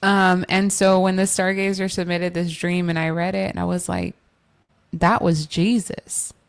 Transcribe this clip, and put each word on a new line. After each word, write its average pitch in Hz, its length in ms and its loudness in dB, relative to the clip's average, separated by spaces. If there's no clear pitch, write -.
Um, 190 460 4
and 196 220 2
so 190 280 4
when 185 160 2
the 190 80 2
Stargazer 190 680 0
submitted 175 420 -2
this 175 200 -2
dream 175 360 -2
and 165 100 0
I 160 100 -2
read 170 260 -2
it, 190 140 -2
and - 100 -8
I - 60 -2
was 180 240 -4
like, 180 260 -4
That 170 280 2
was 156 240 0
Jesus. - 880 -2